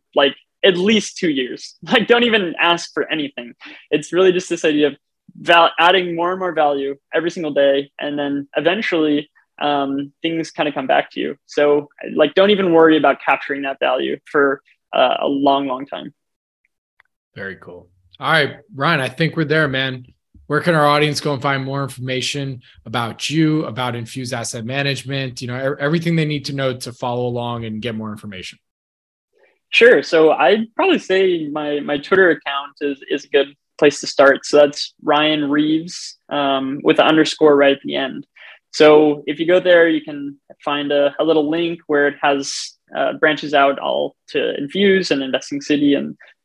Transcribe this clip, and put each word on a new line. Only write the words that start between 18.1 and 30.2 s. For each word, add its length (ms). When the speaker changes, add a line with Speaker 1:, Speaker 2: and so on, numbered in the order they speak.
Speaker 2:
All 120
right, 280
Ryan, 280
I 80
think 260
we're 100
there, 220
man. 380
Where 120
can 160
our 100
audience 360
go 120
and 80
find 220
more 180
information 800
about 440
you, 360
about 300
Infuse 380
Asset 320
Management, 760
you 60
know, 260
e-, 60
everything 380
they 80
need 200
to 80
know 220
to 160
follow 340
along 380
and 180
get 140
more 160
information? 480
Speaker 1:
Sure. 340
So 300